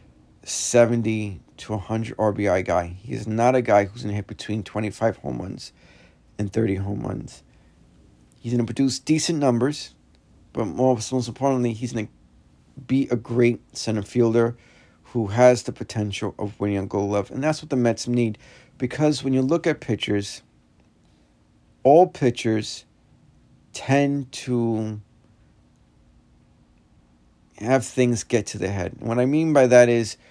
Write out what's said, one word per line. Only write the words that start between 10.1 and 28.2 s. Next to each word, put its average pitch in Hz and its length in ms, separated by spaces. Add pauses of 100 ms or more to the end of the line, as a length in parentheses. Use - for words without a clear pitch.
but 117 120
most, 120 460
most 127 160
importantly, 123 460
he's 117 180
gonna 110 160 (800)
be 131 220
a 123 80
great 120 440 (140)
center - 260
fielder 117 540 (480)
who 113 240
has 120 360
the 110 100
potential 104 680
of 104 200
winning 101 180
a 98 80
Gold 101 240
Glove. 101 220
And 131 120
that's 156 180
what 156 80
the 139 60
Mets 120 320
need, 120 300 (400)
because 147 460
when 135 100
you 131 80
look 160 260
at 151 140
pitchers, 104 600 (1400)
all 165 240
pitchers 117 800 (880)
tend 139 580
to 110 680 (2500)
have 113 260
things 123 380